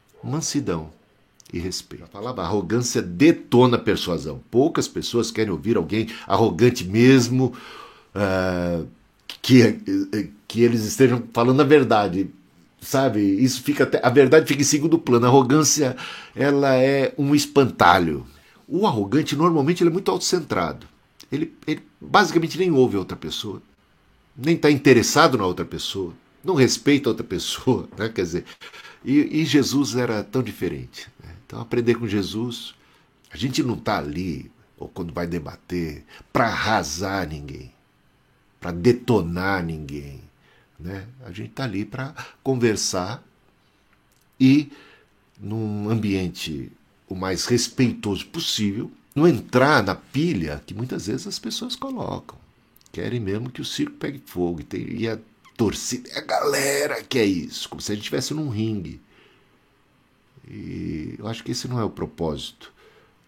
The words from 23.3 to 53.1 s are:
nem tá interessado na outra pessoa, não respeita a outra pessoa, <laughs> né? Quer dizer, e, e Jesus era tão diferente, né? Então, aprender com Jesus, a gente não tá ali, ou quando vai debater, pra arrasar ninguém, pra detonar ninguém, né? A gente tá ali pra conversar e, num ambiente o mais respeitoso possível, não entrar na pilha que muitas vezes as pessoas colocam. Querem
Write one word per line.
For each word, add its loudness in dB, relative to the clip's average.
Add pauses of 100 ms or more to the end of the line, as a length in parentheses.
nem 0
tá 4
interessado 6
na 0
outra -2
pessoa, -8 (320)
não 0
respeita 4
a 0
outra -6
pessoa, -4
<laughs> -18
né? -4
Quer -4
dizer, -4 (580)
e, 0
e 0
Jesus 2
era -2
tão -4
diferente, -8 (140)
né? -20 (120)
Então, -14
aprender 0
com -6
Jesus, -6 (560)
a -18
gente -4
não -2
tá -4
ali, -6 (260)
ou -14
quando -10
vai -6
debater, -8 (260)
pra 0
arrasar -2
ninguém, -14 (880)
pra -10
detonar 0
ninguém, -12 (580)
né? -12 (180)
A -18
gente -12
tá -10
ali -6
pra -12 (280)
conversar -2 (1120)
e, 4 (680)
num -6
ambiente -4 (380)
o -8
mais -4
respeitoso -2
possível, -4 (240)
não 4
entrar 4
na -2
pilha -4
que -14
muitas -8
vezes -6
as -10
pessoas -10
colocam. -10 (520)
Querem -8